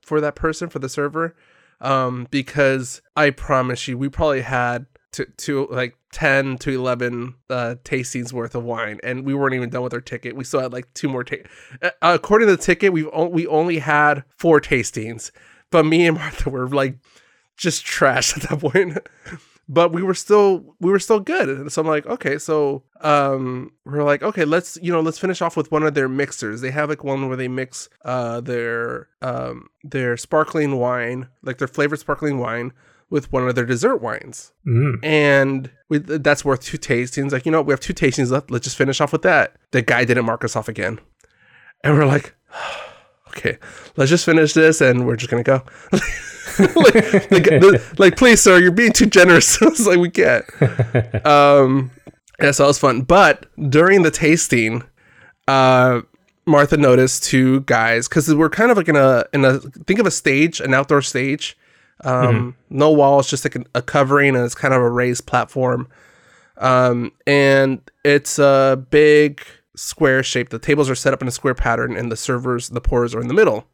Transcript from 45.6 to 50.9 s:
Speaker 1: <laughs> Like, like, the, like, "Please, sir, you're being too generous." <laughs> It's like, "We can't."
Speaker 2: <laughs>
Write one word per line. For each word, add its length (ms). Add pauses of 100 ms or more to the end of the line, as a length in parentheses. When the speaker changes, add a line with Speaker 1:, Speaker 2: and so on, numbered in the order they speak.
Speaker 1:
<laughs> 100 (580)
Like, 360 (360)
like, 140
the, 360 (160)
like, 180
"Please, 240
sir, 200
you're 120
being 220
too 140
generous." 500
<laughs> 40
It's 260
like, 100
"We 140
can't." 340 (140)
Speaker 2:
<laughs> 680